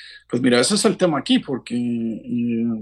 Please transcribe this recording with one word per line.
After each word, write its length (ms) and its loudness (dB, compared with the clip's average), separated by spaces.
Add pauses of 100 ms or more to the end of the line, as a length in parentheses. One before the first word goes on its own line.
(280)
Pues 140 -2
mira, 180 4
ese 140 2
es 100 2
el 120 2
tema 220 2
aquí, 200 2
porque, 380 -6
eh, 880 -2 (180)